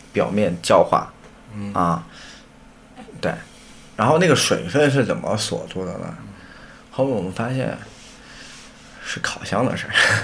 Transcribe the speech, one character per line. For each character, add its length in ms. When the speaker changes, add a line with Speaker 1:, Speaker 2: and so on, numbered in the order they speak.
Speaker 1:
表 160
面 340
焦 200
化。 280
Speaker 2:
嗯。 200
Speaker 1:
啊， 280
对。 120
然 100
后 120
那 100
个 60
水 340
分 220
是 140
怎 120
么 200
锁 360
住 120
的 140
呢？ 160
后 140
面 100
我 60
们 100
发 220
现 240
是 160
烤 240
箱 220
的 100
事 100
儿。 60